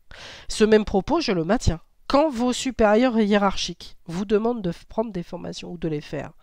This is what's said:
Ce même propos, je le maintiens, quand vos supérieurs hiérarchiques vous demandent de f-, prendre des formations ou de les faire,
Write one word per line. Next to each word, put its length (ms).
Ce 140
même 220
propos, 360
je 120
le 100
maintiens, 380
quand 220
vos 220
supérieurs 680
hiérarchiques 760
vous 180
demandent 380
de 100
f-, 160
prendre 240
des 100
formations 480
ou 80
de 100
les 120
faire, 320